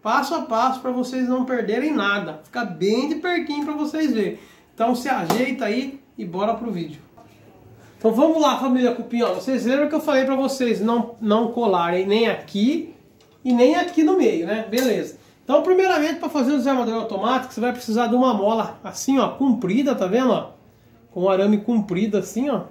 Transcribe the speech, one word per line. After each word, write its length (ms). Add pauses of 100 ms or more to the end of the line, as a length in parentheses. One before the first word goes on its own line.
passo 320
a 80
passo, 380
pra 100
vocês 380
não 160
perderem 480
nada. 500
Fica 220
bem 440
de 60
pertinho 500
pra 100
vocês 380
verem. 280 (340)
Então 220
se 120
ajeita 580
aí 340 (180)
e 60
bora 300
pro 180
vídeo. 280 (960)
Então 140
vamos 320
lá, 160
família 340
Cupim, 300
ó. 120
Vocês 300
lembram 240
que 60
eu 60
falei 240
pra 100
vocês 460
não, 400
não 320
colarem 520
nem 220
aqui 640 (520)
e 80
nem 240
aqui 260
no 160
meio, 300
né? 200
Beleza. 480 (280)
Então, 180
primeiramente, 560
pra 100
fazer 260
o 40
desarmador 360
automático, 600
você 60
vai 120
precisar 360
de 80
uma 180
mola 480
assim, 380
ó, 80
comprida, 680
tá 140
vendo, 240
ó? 180 (640)
Com 80
o 100
arame 280
comprido 600
assim, 320
ó. 200